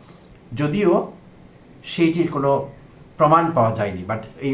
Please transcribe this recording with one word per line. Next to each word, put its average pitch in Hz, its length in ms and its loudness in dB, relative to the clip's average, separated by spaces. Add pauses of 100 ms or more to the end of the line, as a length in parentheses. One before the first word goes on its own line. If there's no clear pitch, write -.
(600)
যদিও 175 300 2 (1000)
সেইটির 165 440 0
কোনো 139 160 0 (640)
প্রমাণ 160 260 4 (120)
পাওয়া 113 220 2
যায়নি, 95 320 -4
but 110 120 -4 (240)
এই 135 80 -2